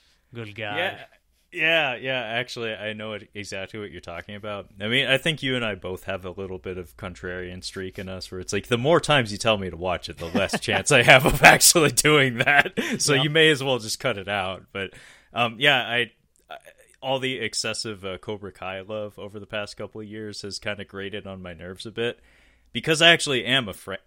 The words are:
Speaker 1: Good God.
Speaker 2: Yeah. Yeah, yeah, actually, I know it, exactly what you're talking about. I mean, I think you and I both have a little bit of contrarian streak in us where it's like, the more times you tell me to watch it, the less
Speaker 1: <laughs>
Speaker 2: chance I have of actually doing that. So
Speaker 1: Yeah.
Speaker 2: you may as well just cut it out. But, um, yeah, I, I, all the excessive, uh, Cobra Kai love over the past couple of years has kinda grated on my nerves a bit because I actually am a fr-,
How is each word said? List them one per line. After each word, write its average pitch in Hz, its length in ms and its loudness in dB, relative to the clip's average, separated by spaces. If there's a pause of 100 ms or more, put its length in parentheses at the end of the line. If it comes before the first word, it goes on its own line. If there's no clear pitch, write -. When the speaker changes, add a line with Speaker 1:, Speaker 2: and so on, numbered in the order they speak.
(340)
Speaker 1:
Good 110 220 -14
God. 104 220 -6
Speaker 2:
Yeah. 180 200 -4 (520)
Yeah, 156 460 0
yeah, 127 280 -4
actually, 117 500 -6
I 104 180 -8
know 107 220 -8
it, 104 200 -14
exactly 101 460 -10
what 104 100 -10
you're 82 120 -16
talking 87 340 -12
about. 104 320 -10 (140)
I 104 80 -4
mean, 127 180 2
I 135 100 4
think 156 240 -2
you 131 140 -2
and 123 80 -2
I 104 120 -4
both 92 280 -8
have 95 220 -6
a 92 60 -10
little 92 260 -10
bit 92 200 -10
of 87 200 -12
contrarian 90 640 -10
streak 92 340 -10
in 92 120 -8
us 92 200 -10
where 92 120 -10
it's 87 100 -10
like, 101 160 -2
the 120 100 2
more 151 220 6
times 127 320 2
you 101 60 -6
tell 110 200 2
me 95 120 -4
to 82 80 -10
watch 87 320 -4
it, 85 80 -14
the 85 80 -10
less 92 340 0
Speaker 1:
<laughs> - 20 -18
Speaker 2:
chance 101 300 0
I 120 120 8
have 135 220 10
of - 180 2
actually 156 480 8
doing 135 480 4
that. 143 340 4 (260)
So 147 140 2
Speaker 1:
Yeah. 135 100 4
Speaker 2:
you 151 60 0
may 160 200 6
as 135 140 2
well 131 160 0
just 107 200 -8
cut 117 180 -2
it 95 100 -10
out. 95 460 -4
But, 98 180 -8 (420)
um, 117 240 0
yeah, 139 300 4
I, 117 240 -2 (380)
I, 78 80 -14 (440)
all 131 160 0
the 131 220 -4
excessive, 107 640 -6
uh, 92 140 -6
Cobra 101 340 -10
Kai 95 300 -10
love 107 360 -10
over 104 220 -14
the 98 80 -16
past 104 300 -8
couple 110 240 -12
of 107 60 -14
years 107 340 -12
has 98 180 -10
kinda 101 240 -8
grated 98 420 -10
on 95 160 -12
my 87 120 -12
nerves 87 320 -14
a 113 60 -14
bit 117 280 -4 (540)
because 156 280 -2
I 170 100 8
actually 143 340 2
am 120 240 0
a 90 40 -8
fr-, - 200 -12 (140)